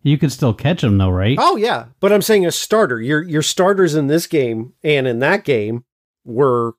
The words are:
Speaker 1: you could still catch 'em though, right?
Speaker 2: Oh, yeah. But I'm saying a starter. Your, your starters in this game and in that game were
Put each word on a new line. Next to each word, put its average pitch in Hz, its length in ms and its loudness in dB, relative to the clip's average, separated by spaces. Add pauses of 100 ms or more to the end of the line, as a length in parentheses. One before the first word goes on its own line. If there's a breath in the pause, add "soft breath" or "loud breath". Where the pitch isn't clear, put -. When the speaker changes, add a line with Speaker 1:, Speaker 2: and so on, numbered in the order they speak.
Speaker 1:
you 143 160 2
could 143 140 0
still 120 220 -2
catch 165 300 -2
'em 104 140 2
though, 95 120 2
right? 98 300 0
Speaker 2:
Oh, 330 160 2
yeah. 202 300 -2 (140)
But 202 120 2
I'm 208 100 2
saying 202 240 2
a 160 60 0
starter. 165 480 -2
Your, 147 220 -2
your 156 200 -2
starters 190 520 2
in 151 120 0
this 160 200 0
game 120 560 -4
and 143 240 0
in 120 140 -2
that 175 240 0
game 117 400 -2 (400)
were 120 540 0